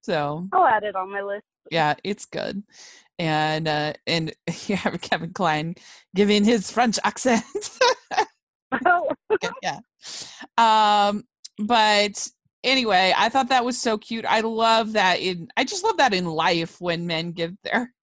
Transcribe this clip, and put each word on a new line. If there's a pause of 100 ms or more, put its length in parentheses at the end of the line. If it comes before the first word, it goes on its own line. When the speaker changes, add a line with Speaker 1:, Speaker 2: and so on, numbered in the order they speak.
Speaker 1:
So
Speaker 2:
I'll
add
it
on
my
list. (260)
Speaker 1:
yeah, (100)
it's
good. (560)
And,
uh, (120)
and (120)
<laughs>
you
have
Kevin
Kline (400)
giving
his
French
accent.
<laughs> (1080)
Speaker 2:
Oh. (220)
<laughs>
Speaker 1:
Good, (120)
yeah. (800)
Um, (340)
but (340)
anyway,
I
thought
that
was
so
cute.
I
love
that
in,
I
just
love
that
in
life
when
men
give (100)
their